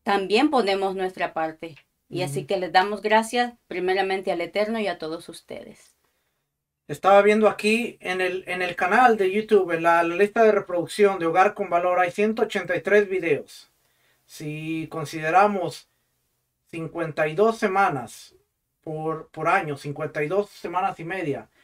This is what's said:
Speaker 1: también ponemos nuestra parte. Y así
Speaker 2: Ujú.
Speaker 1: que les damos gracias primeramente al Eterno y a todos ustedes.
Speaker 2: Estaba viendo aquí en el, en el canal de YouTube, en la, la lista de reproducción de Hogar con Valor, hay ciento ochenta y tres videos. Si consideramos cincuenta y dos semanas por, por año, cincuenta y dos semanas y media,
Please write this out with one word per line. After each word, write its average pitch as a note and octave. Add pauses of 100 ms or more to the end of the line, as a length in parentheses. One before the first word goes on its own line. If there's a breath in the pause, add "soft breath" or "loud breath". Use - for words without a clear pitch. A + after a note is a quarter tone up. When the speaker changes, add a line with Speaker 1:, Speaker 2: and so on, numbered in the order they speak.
Speaker 1:
también G3+
ponemos G3
nuestra F#3
parte. D#3+ (340)
Y -
así F3
Speaker 2:
Ujú. D3
Speaker 1:
que G3+
les F3+
damos G3
gracias A3+ (120)
primeramente F#3
al F3
Eterno G#3
y G#3
a F3
todos E3
ustedes. - (920)
Speaker 2:
Estaba G3
viendo G#3+
aquí G#3+
en F#3
el, F#3
en F3+
el F3
canal A3
de F#3+
YouTube, G3+
en E3
la, E3+
la E3+
lista G#3
de G#3+
reproducción F#3+
de E3
Hogar F#3
con G3
Valor, F3+
hay F3+
ciento A3
ochenta F3+
y E3+
tres G3+
videos. E3 (560)
Si D#3
consideramos E3 (800)
cincuenta D#3+
y D#3
dos A3
semanas F#3+ (460)
por, D#3+
por D#3
año, E3
cincuenta D3+
y -
dos G3
semanas F3+
y E3
media, D#3+ (140)